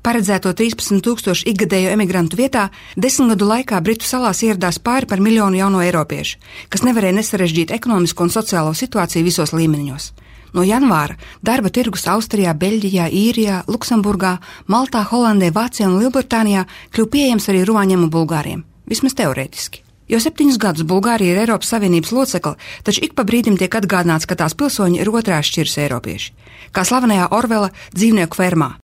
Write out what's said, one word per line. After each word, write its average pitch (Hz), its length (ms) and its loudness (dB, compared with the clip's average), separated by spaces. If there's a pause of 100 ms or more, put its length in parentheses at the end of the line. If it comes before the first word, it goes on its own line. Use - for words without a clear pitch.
Paredzēto 196 560 0
trīspadsmit 220 480 0
tūkstošu 226 480 -2
ikgadējo 185 400 0
emigrantu 185 480 0
vietā 254 280 0 (280)
desmit 247 380 2
gadu 202 160 2
laikā 220 340 -2
Britu 226 240 -2
salās 247 380 0
ieradās 185 340 0
pāri 247 240 0
par 190 160 0
miljonu 202 400 4
jauno 190 240 2
eiropiešu, 151 560 -2 (320)
kas 202 140 0
nevarēja 208 320 2
nesarežģīt 175 560 0
ekonomisko 180 500 0
un 175 80 0
sociālo 175 400 -2
situāciju 175 560 -2
visos 165 240 -2
līmeņos. 147 600 -2 (420)
No 180 80 2
janvāra 196 540 2 (260)
darba 226 240 0
tirgus 233 400 -2
Austrijā, 202 480 0
Beļģijā, 190 560 0
Īrijā, 208 560 0
Luksemburgā, 196 720 0 (340)
Maltā, 240 320 0
Holandē, 208 480 2
Vācijā 214 380 -2
un 180 100 2
Lielbritānijā 226 640 0 (320)
kļuva 226 160 0
pieejams 254 400 2
arī 185 160 2
rumāņiem 190 380 2
un 156 80 -2
bulgāriem, 160 500 -2 (240)
vismaz 262 320 -2
teorētiski. 135 640 -6 (240)
Jo 226 140 2
septiņus 285 400 2
gadus 165 260 0
Bulgārija 190 460 2
ir 196 100 2
Eiropas 226 300 -2
Savienības 185 400 0
locekle, 190 420 -2 (300)
taču - 180 0
ik - 140 -6
pa 208 80 0
brīdim 226 320 2
tiek 185 160 -2
atgādināts, 175 560 0
ka 180 80 -4
tās 165 180 -2
pilsoņi 190 460 0
ir 202 80 0
otrās 214 400 0
šķiras - 280 -2 (100)
eiropieši. 117 460 -8 (380)
Kā 185 140 -2
slavenajā 226 480 2
Orvela 220 400 0 (180)
dzīvnieku 190 460 2
fermā 165 380 0 (120)